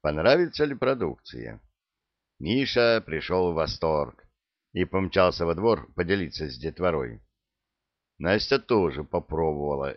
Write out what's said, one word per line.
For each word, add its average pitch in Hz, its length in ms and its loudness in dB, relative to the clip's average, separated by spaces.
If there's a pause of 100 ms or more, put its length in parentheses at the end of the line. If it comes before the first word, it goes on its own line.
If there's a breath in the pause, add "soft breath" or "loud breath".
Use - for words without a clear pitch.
понравится 127 640 2
ли 143 100 -2
продукция. 69 840 -4 (760)
Миша 117 680 2
пришёл 87 480 -2
в - 20 -4
восторг 78 720 -2 (480)
и 90 120 0
помчался 92 640 2
во 82 80 0
двор 98 400 0
поделиться 87 540 -2
с 64 100 -14
детворой. 73 640 -2 (960)
Настя 104 400 2
тоже 85 440 2
попробовала 73 960 -2